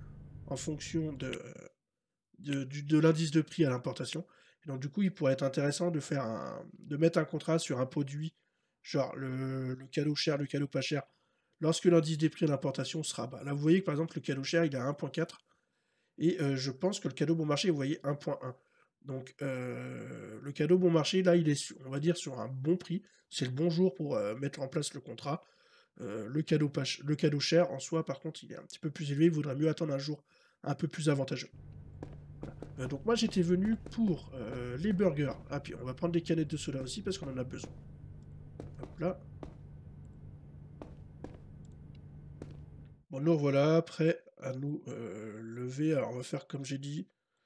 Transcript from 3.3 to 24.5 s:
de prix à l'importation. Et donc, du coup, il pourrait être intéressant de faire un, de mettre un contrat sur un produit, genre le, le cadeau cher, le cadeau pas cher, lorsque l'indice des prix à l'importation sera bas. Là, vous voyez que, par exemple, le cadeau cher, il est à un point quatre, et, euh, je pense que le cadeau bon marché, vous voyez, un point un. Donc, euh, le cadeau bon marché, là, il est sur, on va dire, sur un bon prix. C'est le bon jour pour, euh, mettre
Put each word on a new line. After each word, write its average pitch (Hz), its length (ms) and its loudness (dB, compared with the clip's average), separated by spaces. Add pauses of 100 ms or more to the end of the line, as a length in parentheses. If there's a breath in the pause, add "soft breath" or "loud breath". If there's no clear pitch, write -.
de 160 100 6
prix 156 240 2
à 135 60 4
l'importation. 127 560 -4 (380 soft breath)
Et 156 40 -10
donc, 131 120 -6
du 143 80 -6
coup, 202 140 0
il 190 120 4
pourrait 135 180 4
être 135 120 2
intéressant 143 460 2
de 156 100 0
faire 139 240 -2
un, 92 380 -6 (180)
de 147 160 -6
mettre 160 220 6
un 156 60 2
contrat 160 340 0
sur 160 220 -2
un 131 60 2
produit, 147 480 -4 (480)
genre 131 340 -2
le, 131 580 -4
le 135 120 -12
cadeau 147 280 0
cher, 143 220 2
le 143 100 0
cadeau 143 200 0
pas 135 160 -2
cher, 143 220 -2 (560)
lorsque 160 260 2
l'indice 160 320 8
des 156 100 4
prix - 160 0
à 156 40 6
l'importation 143 540 0
sera 127 260 -4
bas. 131 160 -12
Là, 143 100 -2
vous 143 60 -2
voyez 165 200 8
que, 190 60 -2
par 156 80 0
exemple, 160 220 -2
le 147 40 -4
cadeau 135 220 -2
cher, 170 220 4
il 143 100 0
est 131 40 -2
à 120 60 -2
un 139 80 0
point 143 160 -4
quatre, - 320 -4 (800)
et, 165 240 4
euh, 139 140 2
je 131 140 -2
pense 185 300 0
que 147 80 -2
le 127 60 -4
cadeau 156 200 2
bon 160 120 0
marché, 147 240 2
vous 156 60 4
voyez, 143 260 0
un 143 120 0
point 143 280 -4
un. 127 120 -8 (480 soft breath)
Donc, 131 380 -8
euh, 123 1000 -6
le 143 100 -10
cadeau 156 240 6
bon 180 140 6
marché, 165 320 6
là, 175 140 8
il 160 120 6
est 147 60 6
sur, - 220 -6 (100)
on 131 40 -10
va 135 100 -2
dire, 165 160 4
sur 127 240 -6
un 110 80 -4
bon 135 280 2
prix. 180 260 -4 (280 soft breath)
C'est - 160 0
le 127 60 -2
bon 156 180 2
jour 180 240 4
pour, 139 220 -2
euh, 104 180 0
mettre 135 260 -4